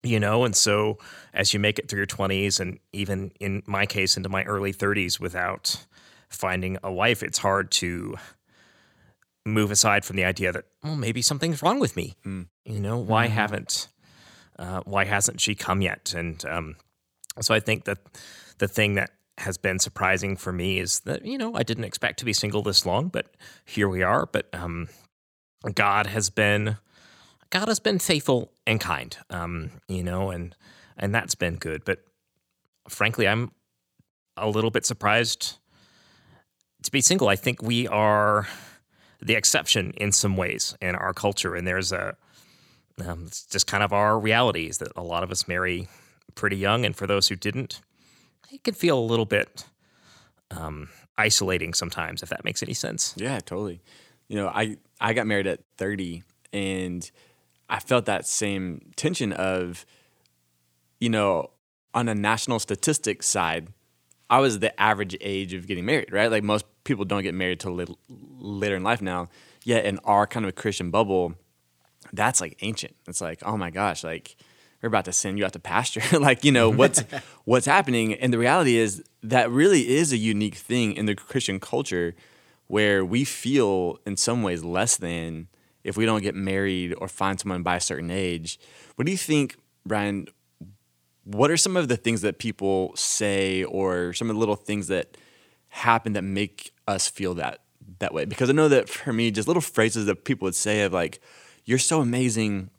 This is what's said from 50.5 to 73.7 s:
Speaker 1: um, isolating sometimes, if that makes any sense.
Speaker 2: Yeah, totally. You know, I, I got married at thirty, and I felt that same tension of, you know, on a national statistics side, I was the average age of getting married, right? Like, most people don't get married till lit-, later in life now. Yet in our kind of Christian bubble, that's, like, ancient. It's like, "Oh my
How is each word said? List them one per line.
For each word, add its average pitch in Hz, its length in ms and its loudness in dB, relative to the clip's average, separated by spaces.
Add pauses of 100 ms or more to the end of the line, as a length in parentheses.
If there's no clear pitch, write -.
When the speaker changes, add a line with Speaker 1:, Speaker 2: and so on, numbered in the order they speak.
Speaker 1:
um, 76 380 -10 (280)
isolating 92 580 2
sometimes, 85 480 -6
if - 60 -14
that - 160 -8
makes - 180 -4
any - 120 -6
sense. - 420 -6
Speaker 2:
Yeah, 113 240 -6
totally. 90 400 -8 (480)
You 104 80 -8
know, 101 120 -2
I, 107 280 -2 (240)
I 113 120 0
got 113 140 0
married 101 220 0
at 87 120 -4 (160)
thirty, 95 460 -6 (300)
and 92 580 -6 (580)
I 113 120 -2
felt 123 240 2
that 101 240 -2
same 95 680 -4
tension 135 380 -2
of, 92 520 -4 (1160)
you 120 80 0
know, 101 420 2 (420)
on 117 160 0
a 110 60 -2
national 110 440 0
statistics - 680 -2
side, 82 420 0 (640)
I 123 100 8
was 120 180 2
the 107 220 -2
average 101 400 2
age 98 340 -4
of 90 120 -10
getting 92 180 -4
married, 127 280 0
right? 107 180 4
Like, 107 120 2
most 107 220 2 (200)
people 98 200 -2
don't 98 180 -2
get 90 120 -2
married 92 260 -2
till 95 120 -6
lit-, 87 180 -6 (180)
later 101 680 -6
in 92 60 -4
life 110 200 2
now. 90 260 -4 (360)
Yet 117 200 2
in 98 160 0
our 104 260 4
kind 113 200 -4
of 92 80 -4
Christian 95 360 -4
bubble, 92 440 2 (800)
that's, 107 280 2
like, 82 220 -10
ancient. - 320 -6 (140)
It's 87 120 -8
like, 82 240 -8
"Oh 104 120 -2
my 90 140 -4